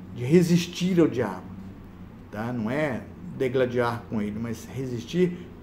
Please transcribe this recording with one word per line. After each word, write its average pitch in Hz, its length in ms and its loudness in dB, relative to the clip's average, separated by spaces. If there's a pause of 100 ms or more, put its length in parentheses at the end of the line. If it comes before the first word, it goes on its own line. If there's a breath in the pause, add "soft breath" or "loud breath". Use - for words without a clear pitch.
(140)
de 120 100 -6
resistir 175 760 6
ao 151 80 8
diabo, 104 340 -2 (880)
tá? 113 220 -4
Não 117 180 -2
é 139 320 0 (340)
degladiar 123 760 2
com 113 100 0
ele, 104 180 -2
mas 117 260 -6
resistir 135 840 -2 (140)